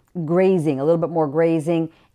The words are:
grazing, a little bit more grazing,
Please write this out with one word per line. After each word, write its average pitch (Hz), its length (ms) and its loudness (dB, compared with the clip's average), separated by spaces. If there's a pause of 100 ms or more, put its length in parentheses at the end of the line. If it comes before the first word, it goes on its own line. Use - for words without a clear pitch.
(260)
grazing, 170 560 2
a - 20 -4
little 165 160 2
bit 160 120 -4
more 160 180 0
grazing, 165 600 0 (260)